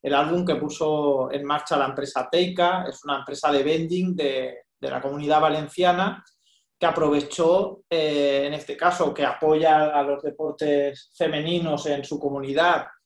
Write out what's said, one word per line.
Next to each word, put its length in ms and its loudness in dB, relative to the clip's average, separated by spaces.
el 120 -2
álbum 320 2
que 100 0
puso 760 -2
en 140 -4
marcha 320 -2
la 80 2
empresa 460 -6
Teica, 560 2
es 160 -12
una 160 -2
empresa 320 -2
de 120 2
vending 520 0
de, 420 -4
de 100 -6
la 120 -6
Comunidad 380 0
Valenciana, 840 2
que 80 0
aprovechó, 1040 2
eh, 560 2
en 80 -4
este 220 -10
caso, 380 0
que 120 0
apoya 720 4
a 60 2
los 180 -2
deportes 920 -2
femeninos 680 -2
en 180 -2
su 160 -6
comunidad 680 0